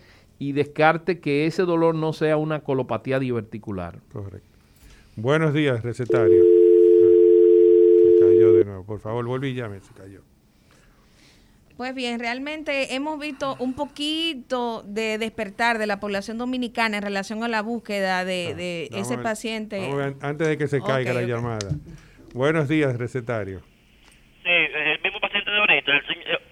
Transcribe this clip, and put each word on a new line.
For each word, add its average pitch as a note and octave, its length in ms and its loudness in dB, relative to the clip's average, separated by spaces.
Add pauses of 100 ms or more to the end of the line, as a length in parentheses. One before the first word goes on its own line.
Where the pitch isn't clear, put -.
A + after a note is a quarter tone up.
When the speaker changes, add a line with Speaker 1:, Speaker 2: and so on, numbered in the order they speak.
(400)
Speaker 1:
y C#3+ 140 -6
descarte D#3+ 680 0
que D3 260 0
ese E3 180 -2
dolor E3 300 2
no D#3 200 -2
sea D#3 240 0
una D#3 240 -4
colopatía C3 580 -4
diverticular. A2 800 -6 (140)
Speaker 2:
Correcto. G2+ 340 -14 (720)
Buenos D3 360 0
días, C3+ 300 0
recetario. F2+ 580 2 (1600)
Se F2 240 6
cayó F2 280 6
de F2 100 6
nuevo. G2 220 -10
Por G#2 160 -8
favor, A#2 240 -4
vuelve C3 240 -4
y B2+ 60 -6
llame, G#2 260 -8
se - 120 -20
cayó. G2 280 -20 (1500)
Speaker 3:
Pues B3+ 180 -8
bien, A#3+ 260 -6
realmente C#4 760 -6
hemos D4 240 -6
visto C#4 400 -6
un B3+ 160 -4
poquito C#4 1040 -6
de G#3+ 380 -6
despertar A3+ 580 -2
de G#3+ 80 -4
la G3+ 140 -2
población G#3 400 -6
dominicana A#3+ 580 -4
en G3+ 60 -6
relación G3+ 400 -6
a A#3 40 -4
la A3+ 140 -2
búsqueda G3+ 640 -4
de, F3+ 260 -4
Speaker 2:
Ah, C#3 40 -8
Speaker 3:
de E3+ 340 -8
Speaker 2:
vamos G3 160 -8
Speaker 3:
ese B3 80 -6
Speaker 2:
a A#3 40 -4
ver, A#3+ 60 -8
Speaker 3:
paciente. A3 580 -6
Speaker 2:
vamos E3 120 -6
a C#3 140 -2
ver, C#3 140 -8
antes D3 260 -2
de D#3 100 0
que C#3+ 100 -2
se C#3+ 120 -2
Speaker 3:
Ok, B2 80 -6
Speaker 2:
caiga C3 260 -2
la B2 80 -2
Speaker 3:
ok. A#2+ 60 -4
Speaker 2:
llamada. A#2 420 -4 (640)
Buenos D3 340 0
días, C#3 300 0
recetario. A2+ 640 -6 (840)
Speaker 4:
Sí, F3 80 -4
el D3+ 540 0
mismo F#3+ 160 -6
paciente G3+ 320 -6
de G#3 80 0
ahorita. E3 320 0
El C#3+ 160 0
señ-, E3+ 180 -10
eh, E3 140 -4 (120)